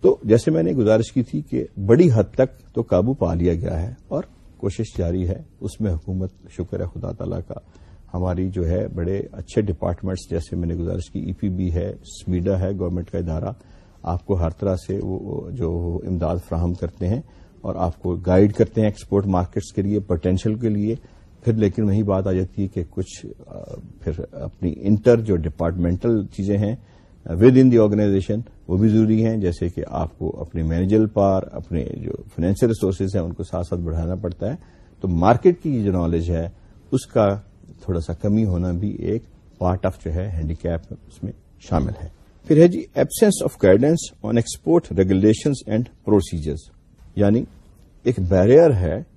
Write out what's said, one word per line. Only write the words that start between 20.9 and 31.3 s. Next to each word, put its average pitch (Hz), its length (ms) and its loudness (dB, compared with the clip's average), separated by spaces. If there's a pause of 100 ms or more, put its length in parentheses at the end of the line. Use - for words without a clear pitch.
پھر 120 100 2
لیکن 107 300 2
وہی 104 200 2
بات 98 240 0
آ 95 40 0
جاتی 92 320 -2
ہے 95 40 -4
کہ 90 220 -6
کچھ، - 360 -10 (220)
آ، 50 120 -16 (400)
پھر - 120 -6 (200)
اپنی 90 460 -6
انٹر 107 420 4
جو 107 160 0
ڈپارٹمنٹل 87 920 -2
چیزیں 98 320 -4
ہیں، 104 180 -2 (540)
within 123 340 8
the 123 140 6
organization، 104 600 2 (280)
وہ 92 100 0
بھی 110 120 4
ضروری 110 360 4
ہیں، 113 120 0
جیسے 90 320 -2
کہ - 180 -8
آپ 80 320 -6
کو - 220 -6
اپنے 80 220 -6
مینیجرل 92 420 2
پاور، 98 460 2